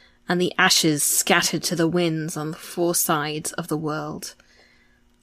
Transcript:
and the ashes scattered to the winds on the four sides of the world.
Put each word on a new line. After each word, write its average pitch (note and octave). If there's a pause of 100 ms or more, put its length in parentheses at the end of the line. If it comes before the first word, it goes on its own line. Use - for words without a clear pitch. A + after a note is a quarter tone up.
(260)
and F3
the F3+
ashes E3
scattered -
to F3
the E3
winds D#3+
on D3+
the E3+
four F3
sides D#3
of E3+
the D#3
world. D3+ (880)